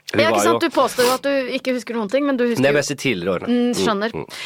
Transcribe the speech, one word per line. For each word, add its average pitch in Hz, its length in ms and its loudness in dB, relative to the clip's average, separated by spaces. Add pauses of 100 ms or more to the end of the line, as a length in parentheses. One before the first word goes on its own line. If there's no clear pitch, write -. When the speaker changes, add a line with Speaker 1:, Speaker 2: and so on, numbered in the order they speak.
(120)
Speaker 1:
vi - 100 0
Speaker 2:
Ja, 320 60 2
ikke - 80 2
Speaker 1:
var - 80 2
Speaker 2:
sant? 330 180 2
Speaker 1:
jo 330 60 2
Speaker 2:
Du 247 120 -8
påstår 247 260 2
jo 254 80 2
at 254 80 -4
du 277 80 -2 (280)
ikke 262 140 -2
husker 233 220 -6
noen 220 160 -4
ting, 277 160 0
men 269 100 0
du 240 80 0
husker 233 180 0
Speaker 1:
Det 131 60 6
er 147 100 4
best 139 120 0
i 143 40 -4
tidligere 95 460 0
årene. - 80 -6
Speaker 2:
Mm, 240 240 2
Speaker 1:
Mm, - 20 -4
Speaker 2:
skjønner. 202 380 0
Speaker 1:
mm. - 140 -8 (200)